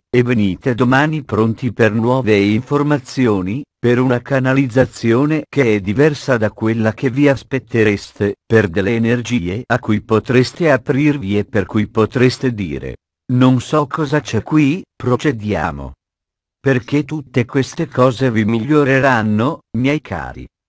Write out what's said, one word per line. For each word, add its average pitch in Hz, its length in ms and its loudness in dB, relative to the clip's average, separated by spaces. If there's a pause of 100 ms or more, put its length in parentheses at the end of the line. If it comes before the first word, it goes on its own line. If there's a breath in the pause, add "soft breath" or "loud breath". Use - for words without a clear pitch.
e 123 140 2
venite 117 500 0
domani 131 500 0
pronti 113 480 -2
per 110 220 2
nuove 113 460 2
informazioni, 120 1200 0 (140)
per 123 220 2
una 127 220 0
canalizzazione 131 1300 0
che 120 280 2
è 104 60 2
diversa 131 560 0
da 107 120 0
quella 110 460 0
che 131 160 -2
vi 139 180 2
aspettereste, 107 1120 -2
per 107 260 4
delle 98 260 0
energie 113 720 -2
a 120 100 0
cui 107 240 -2
potreste 131 680 0
aprirvi 131 680 0
e 101 80 -2
per 98 200 -2
cui 107 220 -2
potreste 123 640 0
dire: 67 440 -8 (340)
"Non 127 280 4
so 151 280 -2
cosa 147 320 -2
c'è 113 240 -4
qui, 151 400 0 (120)
procediamo." 101 960 -4 (680)
Perché 135 460 -2
tutte 139 400 -4
queste 139 420 -4
cose 127 420 2
vi 110 160 0
miglioreranno, 127 1160 0 (160)
miei 143 240 0
cari. 64 440 -10 (240)